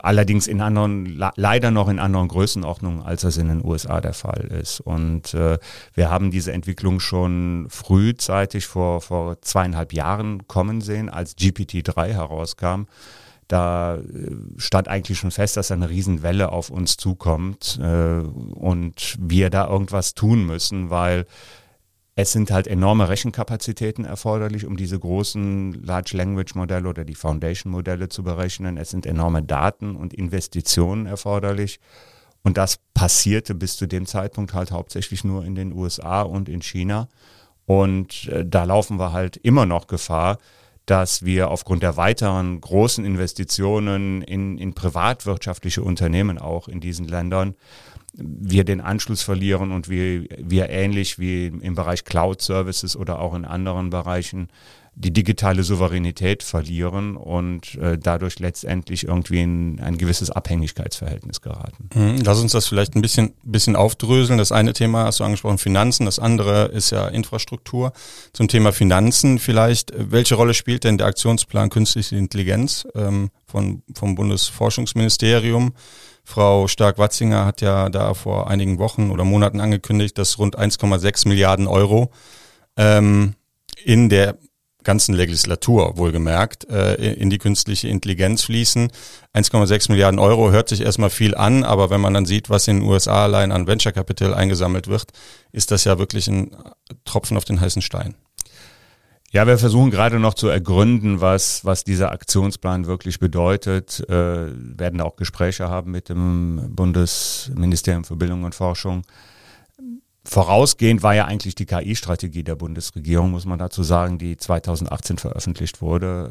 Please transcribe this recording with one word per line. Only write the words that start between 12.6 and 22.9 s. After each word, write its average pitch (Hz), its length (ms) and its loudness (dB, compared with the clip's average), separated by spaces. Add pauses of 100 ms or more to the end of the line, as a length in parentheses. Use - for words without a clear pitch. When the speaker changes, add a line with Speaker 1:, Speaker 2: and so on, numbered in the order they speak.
Speaker 1:
Da, 87 480 -2
äh, 76 40 -8 (560)
stand 95 300 0
eigentlich 98 320 -4
schon 90 140 -4
fest, - 240 -2
dass 101 120 -2
da 95 60 -4
eine 87 160 -2
Riesenwelle 90 600 0
auf 87 180 -6
uns 85 260 -2
zukommt, 87 840 -4
äh, 85 380 0
und 80 960 -6
wir 90 320 2
da 95 180 0
irgendwas 95 460 -2
tun 110 320 2
müssen, 85 440 -4
weil 87 360 0 (880)
es - 180 0
sind 107 180 0
halt 95 160 2
enorme 98 420 2